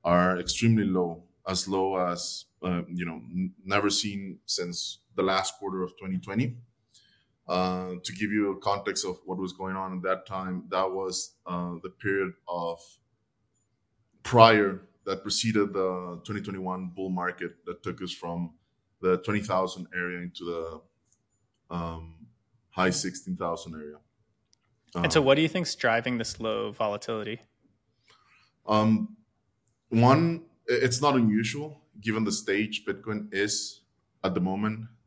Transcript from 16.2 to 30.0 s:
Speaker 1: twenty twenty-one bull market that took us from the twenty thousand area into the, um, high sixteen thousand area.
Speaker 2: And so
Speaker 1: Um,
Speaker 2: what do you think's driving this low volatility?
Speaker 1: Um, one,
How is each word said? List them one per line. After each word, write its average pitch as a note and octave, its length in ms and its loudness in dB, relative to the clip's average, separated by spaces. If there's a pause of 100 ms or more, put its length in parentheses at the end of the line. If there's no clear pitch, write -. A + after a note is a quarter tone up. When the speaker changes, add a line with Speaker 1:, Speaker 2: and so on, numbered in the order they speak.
Speaker 1:
twenty G#2 160 -6
twenty-one F#2 540 -6
bull F#2+ 160 -4
market F2+ 540 -4
that - 180 -10
took F2+ 180 -6
us F2+ 100 -8
from E2+ 440 -6 (440)
the F#2 200 4
twenty G#2 200 -2
thousand F#2 560 -2
area F2+ 240 -4
into F2 240 -10
the, E2 380 -6 (920)
um, E2 420 -8 (560)
high F#2 180 2
sixteen F#2 480 -4
thousand E2+ 380 -4
area. D2+ 220 -14 (1000)
Speaker 2:
And E3+ 160 0
so D#3+ 80 6
Speaker 1:
Um, C3+ 60 4
Speaker 2:
what C3+ 100 10
do D#3 60 2
you D#3+ 80 2
think's F3 260 -4
driving A#2 420 2
this - 220 -6
low A2 320 -2
volatility? G#2+ 680 -4 (1200)
Speaker 1:
Um, G#2+ 520 4 (720)
one, D3 560 6 (240)